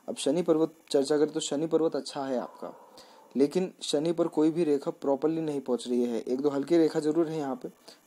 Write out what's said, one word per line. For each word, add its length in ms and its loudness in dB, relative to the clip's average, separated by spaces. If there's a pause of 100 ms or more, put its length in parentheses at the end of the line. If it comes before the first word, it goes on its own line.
अब 60 -8
शनि 260 0
पर्वत 320 2 (180)
चर्चा 260 2
करें 140 4
तो 80 -6
शनि 280 -4
पर्वत 280 2
अच्छा 300 -6
है 140 -2
आपका, 340 -10 (600)
लेकिन 460 0
शनि 300 -2
पर 160 0
कोई 240 2
भी 120 -2
रेखा 280 0
प्रॉपरली 500 0
नहीं 200 -4
पहुँच 260 -2
रही 160 2
है। 180 -2
एक 200 -2
दो 80 2
हल्की 280 2
रेखा 220 4
जरूर 280 2
है 100 -4
यहाँ 180 -4
पे, 140 -12 (380)